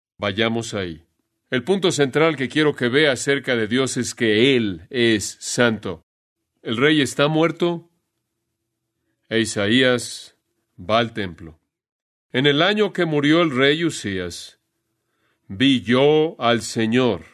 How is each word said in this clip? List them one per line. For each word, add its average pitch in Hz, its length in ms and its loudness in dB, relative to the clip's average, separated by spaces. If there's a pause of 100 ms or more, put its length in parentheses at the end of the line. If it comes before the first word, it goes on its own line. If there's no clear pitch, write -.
(180)
Vayamos 113 560 -2
ahí. 87 320 -8 (460)
El 127 120 -2
punto 185 280 0
central 147 440 0
que 127 140 -4
quiero 147 260 0
que 123 140 -2
vea 143 240 2
acerca 131 420 -2
de 110 120 -2
Dios 123 300 -2
es 117 160 -4
que 120 440 4
Él 95 320 -4
es 113 500 0
santo. 104 640 -2 (600)
El 113 140 -4
rey 151 240 2
está 143 260 0
muerto 165 640 -2 (1400)
e 113 100 0
Isaías 120 960 0 (420)
va 104 220 0
al 113 140 -2
templo. 85 460 -10 (720)
En 131 160 2
el 143 160 4
año 202 300 0
que 180 120 -2
murió 151 380 2
el 160 80 0
rey 139 340 2
Usías, 95 760 -8 (880)
vi 120 340 0
yo 143 580 2
al 120 240 0
Señor 113 720 0